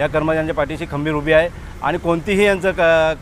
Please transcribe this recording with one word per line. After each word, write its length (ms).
या 60
कर्मचाऱ्यांच्या 480
पाठीशी 360
खंबीर 240
उभी 180
आहे 160
आणि 160
कोणतीही 460
यांचं 260
क-, 520